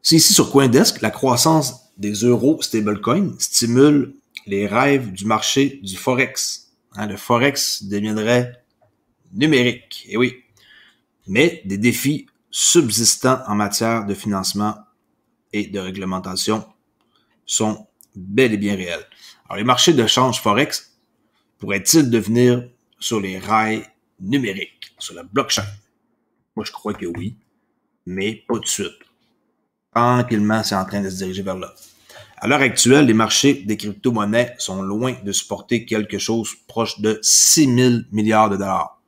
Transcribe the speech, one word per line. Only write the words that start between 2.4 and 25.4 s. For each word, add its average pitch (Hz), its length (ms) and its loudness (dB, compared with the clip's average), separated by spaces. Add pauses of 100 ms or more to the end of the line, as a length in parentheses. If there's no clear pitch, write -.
stablecoins 110 760 -2
stimule 131 760 4 (320)
les 101 200 -2
rêves 123 460 0
du 95 140 -8
marché 131 560 0
du 95 140 -12
Forex. - 760 -4 (220)
Hein, 107 120 -8
le 101 120 -8
Forex - 680 0
deviendrait 107 800 -2 (680)
numérique, 123 760 0
eh 98 80 -6
oui. 123 200 0 (920)
Mais 143 400 2
des 98 100 -6
défis 120 500 0 (240)
subsistants 127 960 2
en 107 80 -4
matière 104 520 -2
de 101 80 -4
financement 101 600 -4 (760)
et 104 140 -4
de 98 120 -8
réglementation 92 880 -6 (800)
sont - 420 -4 (300)
bel 107 380 0
et - 20 -2
bien 101 180 -2
réels. 87 300 -8 (400)
Alors, 92 140 -10
les 104 60 -4
marchés 127 280 4
de 120 140 4
change 127 340 2
Forex 120 580 -2 (600)
pourraient-ils 104 500 2
devenir 120 580 2 (320)
sur 110 220 -4
les 92 180 -8
rails 110 480 -2 (320)
numériques, 101 800 -6
sur - 160 -14
la 85 80 -18
blockchain ? 104 440 -4 (880)